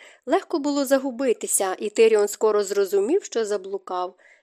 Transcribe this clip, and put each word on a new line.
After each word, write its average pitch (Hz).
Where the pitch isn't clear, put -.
легко 339
було 285
загубитися, 247
і 208
Тиріон 220
скоро 208
зрозумів, 202
що 226
заблукав. 190